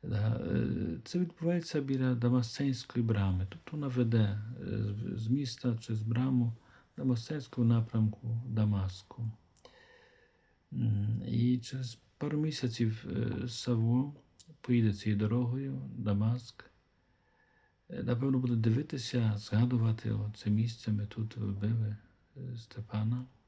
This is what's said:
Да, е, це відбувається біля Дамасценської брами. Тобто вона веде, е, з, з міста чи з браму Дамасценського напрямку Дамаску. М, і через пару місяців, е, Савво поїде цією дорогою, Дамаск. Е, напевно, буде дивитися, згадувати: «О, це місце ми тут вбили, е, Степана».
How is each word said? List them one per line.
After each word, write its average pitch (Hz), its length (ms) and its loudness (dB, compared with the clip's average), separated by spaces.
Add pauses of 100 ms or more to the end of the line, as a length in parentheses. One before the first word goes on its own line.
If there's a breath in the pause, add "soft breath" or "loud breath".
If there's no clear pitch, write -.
Да, 104 380 0 (120)
е, - 140 2 (360)
це - 160 -2
відбувається 170 600 0
біля 131 340 2
Дамасценської 123 920 0
брами. 95 440 2
Тобто - 220 -14
вона 147 160 -4
веде, 113 540 2 (200)
е, 107 320 -2
з, 110 280 -4
з 110 60 -4
міста 123 540 0
чи 113 140 -4
з 107 60 -2
браму 117 520 2 (440 loud breath)
Дамасценського 127 720 0
напрямку 113 800 2
Дамаску. 107 840 0 (1400 loud breath)
М, 110 540 0
і 120 300 2
через 127 400 -8 (200)
пару 147 220 -2
місяців, 120 680 -2 (100)
е, 117 320 -2
Савво 120 680 2 (480)
поїде 117 320 4
цією 104 260 0
дорогою, 123 640 0 (160)
Дамаск. 107 680 0 (1200 soft breath)
Е, - 140 -6
напевно, 127 360 2
буде 123 160 2
дивитися, 117 840 2
згадувати: 113 720 2
«О, 104 240 -2
це - 140 -4
місце 113 420 0
ми 104 140 0
тут 110 320 -6
вбили, 104 600 -2 (400)
е, 127 200 -10
Степана». 113 680 -4 (220)